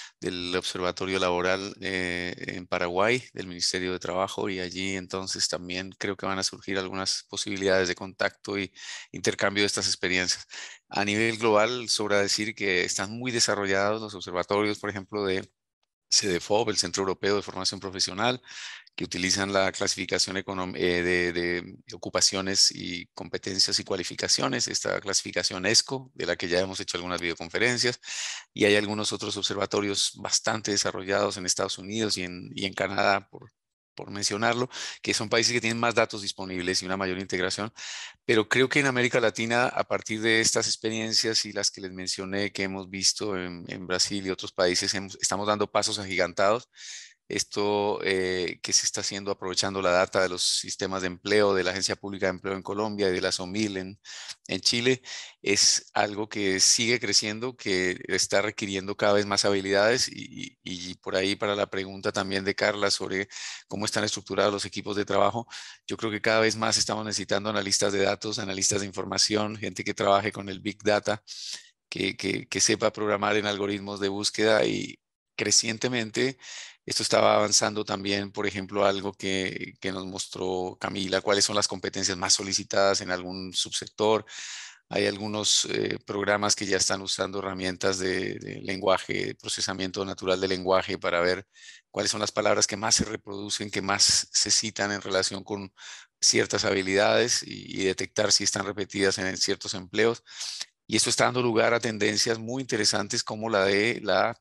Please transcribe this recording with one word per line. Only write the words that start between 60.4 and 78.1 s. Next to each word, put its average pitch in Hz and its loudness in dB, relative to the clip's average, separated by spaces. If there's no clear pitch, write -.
y, 90 -10
y - -8
por 95 -6
ahí 95 2
para 101 -2
la 101 0
pregunta 98 -6
también 98 -2
de 98 0
Carla 101 2
sobre 98 -2
cómo 101 -6
están 104 0
estructurados 101 0
los 101 -2
equipos 101 -6
de 101 0
trabajo, 101 2
yo 98 -6
creo 113 -4
que 104 -4
cada 110 4
vez 110 4
más 110 2
estamos 107 0
necesitando 101 -2
analistas 101 2
de 98 4
datos, 101 0
analistas 98 0
de 101 -4
información, 98 0
gente 101 -8
que 101 -4
trabaje 101 4
con 98 -8
el 95 -8
Big 101 -8
Data, 104 2
que, 95 -2
que, - -4
que - 0
sepa 107 4
programar 104 2
en 104 2
algoritmos 101 -2
de 98 2
búsqueda 104 4
y - -4
crecientemente 117 0
esto - -2
estaba 107 6
avanzando 107 4
también, 101 -2